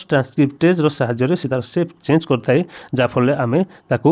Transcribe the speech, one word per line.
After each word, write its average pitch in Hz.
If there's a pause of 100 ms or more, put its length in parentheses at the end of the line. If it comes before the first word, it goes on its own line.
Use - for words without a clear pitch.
ଟ୍ରାନ୍ସକ୍ରିପ୍ଟେଜ୍ର 151
ସାହାଯ୍ୟରେ 127
ସେ 156
ତାର 127
ସେପ୍ 170 (120)
ଚେଞ୍ଜ 156
କରିଥାଏ, 135 (300)
ଯାହାଫଳରେ 127
ଆମେ 131 (280)
ତାକୁ 123